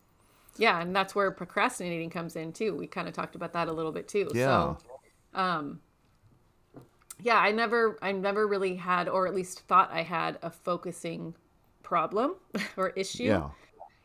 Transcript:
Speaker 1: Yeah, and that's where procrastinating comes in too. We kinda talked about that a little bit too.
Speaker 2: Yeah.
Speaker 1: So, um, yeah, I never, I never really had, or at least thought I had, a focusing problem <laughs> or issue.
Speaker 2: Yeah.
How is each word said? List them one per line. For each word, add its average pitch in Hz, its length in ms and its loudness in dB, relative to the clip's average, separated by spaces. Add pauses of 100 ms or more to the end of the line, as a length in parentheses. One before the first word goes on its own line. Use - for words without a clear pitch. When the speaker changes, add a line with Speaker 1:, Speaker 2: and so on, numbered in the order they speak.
(580)
Speaker 1:
Yeah, 196 240 4
and 180 140 -4
that's 190 200 0
where 196 160 2
procrastinating 180 800 -4
comes 170 260 -8
in 165 180 -8
too. 208 220 -2
We 170 120 -6
kinda 175 240 -8
talked 180 240 -8
about 170 180 -8
that 170 160 0
a 165 40 -2
little 160 180 -4
bit - 160 -8
too. 196 260 0
Speaker 2:
Yeah. 110 420 4
Speaker 1:
So, - 20 -14 (560)
um, 170 480 -2 (1400)
yeah, 226 160 4
I 190 140 6
never, 226 500 2
I 190 100 -2
never 202 360 2
really 190 280 0
had, 180 320 0
or 185 200 2
at 202 80 -2
least 185 260 -6
thought 185 300 6
I 165 120 -2
had, 165 380 -2
a 165 80 -6
focusing 170 840 -6 (480)
problem 190 520 0 (200)
<laughs> 202 220 -6
or 190 120 0
issue. 190 360 -4
Speaker 2:
Yeah. 92 240 2 (560)